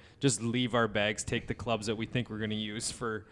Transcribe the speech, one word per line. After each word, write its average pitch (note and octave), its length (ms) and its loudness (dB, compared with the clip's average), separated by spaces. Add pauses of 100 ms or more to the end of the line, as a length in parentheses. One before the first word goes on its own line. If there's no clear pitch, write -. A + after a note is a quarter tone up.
(200)
Just A2+ 220 4
leave A#2 320 0
our A#2 140 6
bags, G#2 360 2
take A#2+ 240 -2
the A#2 60 -2
clubs A2 340 -2
that A2 80 2
we A2 100 -2
think A#2+ 240 -2
we're G#2+ 100 -6
gonna G#2+ 160 -2
use G#2+ 340 -4
for, A2 420 -4